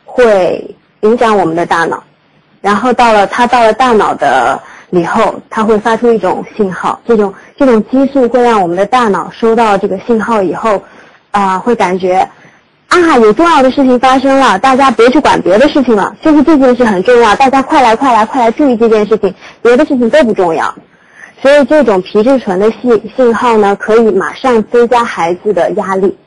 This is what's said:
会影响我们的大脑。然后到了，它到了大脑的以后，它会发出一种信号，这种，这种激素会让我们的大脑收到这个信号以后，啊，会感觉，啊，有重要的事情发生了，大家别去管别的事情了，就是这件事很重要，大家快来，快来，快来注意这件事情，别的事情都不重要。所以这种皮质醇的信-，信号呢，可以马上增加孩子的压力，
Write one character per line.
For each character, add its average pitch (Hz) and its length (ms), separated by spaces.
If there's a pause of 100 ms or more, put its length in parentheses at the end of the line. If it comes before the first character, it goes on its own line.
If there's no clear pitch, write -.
会 208 720 (240)
影 220 160
响 226 180
我 185 120
们 160 100
的 170 80
大 170 220
脑。 165 160 (580)
然 202 160
后 247 160
到 233 200
了， 202 140
它 240 200
到 240 160
了 220 100
大 247 200
脑 180 220
的 127 460 (300)
以 175 140
后， 196 300 (160)
它 220 140
会 214 120
发 226 200
出 233 160
一 226 40
种 185 280 (120)
信 190 160
号， - 320
这 233 120
种， 196 180 (220)
这 277 100
种 226 240
激 269 160
素 262 220
会 247 120
让 233 220
我 170 60
们 170 80
的 196 100
大 240 220
脑 175 240
收 226 240
到 220 200
这 196 120
个 190 180
信 220 160
号 220 180
以 170 140
后， 202 260 (520)
啊， 190 260
会 233 160
感 190 240
觉， 180 200 (680)
啊， 330 320
有 220 140
重 262 180
要 302 140
的 262 40
事 269 140
情 254 160
发 262 180
生 269 220
了， 240 220
大 262 160
家 269 160
别 233 180
去 302 80
管 233 240
别 180 160
的 285 100
事 302 140
情 240 140
了， - 260
就 311 140
是 311 80
这 330 120
件 262 200
事 247 80
很 196 180
重 240 180
要， 214 140
大 269 160
家 269 100
快 277 220
来， 226 140
快 269 160
来， 220 120
快 247 160
来 226 120
注 294 180
意 240 60
这 226 120
件 214 160
事 220 140
情， - 160 (260)
别 240 160
的 302 80
事 294 140
情 240 100
都 311 140
不 220 100
重 175 220
要。 113 180 (680)
所 269 180
以 285 60
这 302 180
种 208 200
皮 208 200
质 262 160
醇 185 220
的 214 100
信-， 233 320 (140)
信 240 180
号 233 220
呢， 202 180
可 214 220
以 226 160
马 180 220
上 240 360
增 240 180
加 240 140
孩 180 320
子 208 180
的 175 200
压 190 240
力， 190 200 (100)